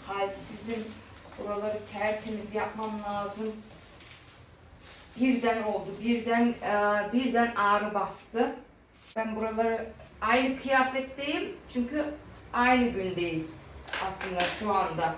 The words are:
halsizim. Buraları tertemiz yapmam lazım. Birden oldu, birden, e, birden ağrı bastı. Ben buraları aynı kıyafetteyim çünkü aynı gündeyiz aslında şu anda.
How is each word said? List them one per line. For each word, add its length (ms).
halsizim. 760
Buraları 400
tertemiz 640
yapmam 360
lazım. 440
Birden 440
oldu, 260
birden, 460
e, 680
birden 420
ağrı 380
bastı. 600
Ben 200
buraları 540
aynı 360
kıyafetteyim 920
çünkü 360
aynı 340
gündeyiz 640
aslında 360
şu 300
anda. 440